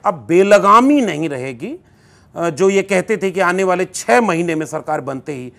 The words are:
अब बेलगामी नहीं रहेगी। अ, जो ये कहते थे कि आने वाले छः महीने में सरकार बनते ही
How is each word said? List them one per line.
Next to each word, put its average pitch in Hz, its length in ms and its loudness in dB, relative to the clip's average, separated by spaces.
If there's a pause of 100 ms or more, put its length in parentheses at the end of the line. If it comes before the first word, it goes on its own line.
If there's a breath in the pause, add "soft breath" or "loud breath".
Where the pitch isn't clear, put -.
अब 170 240 -4
बेलगामी 202 720 6
नहीं 160 280 -2
रहेगी। 135 560 -10 (520 soft breath)
अ, 170 140 -4
जो 170 200 0
ये 196 120 2
कहते 196 340 -2
थे 190 140 -4
कि 180 100 -4
आने 185 240 0
वाले 185 200 0
छः - 360 0
महीने 170 340 0
में 156 120 -4
सरकार 151 340 -6
बनते 135 320 -10
ही 127 260 -12